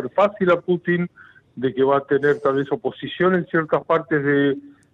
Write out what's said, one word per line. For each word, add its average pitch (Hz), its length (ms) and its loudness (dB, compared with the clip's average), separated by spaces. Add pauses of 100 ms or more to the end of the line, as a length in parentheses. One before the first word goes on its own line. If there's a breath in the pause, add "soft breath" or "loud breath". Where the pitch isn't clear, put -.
ser 127 100 -4
fácil 196 400 2
a 170 100 2
Putin, 175 480 -2 (480 soft breath)
de 123 180 -2
que 131 100 0
va 139 140 2
a 139 60 -6
tener 143 360 0
tal 135 160 0
vez 139 160 -4
oposición 139 640 -2
en 170 120 -2
ciertas 160 380 -2
partes 156 400 -2
de, 139 320 2 (380 loud breath)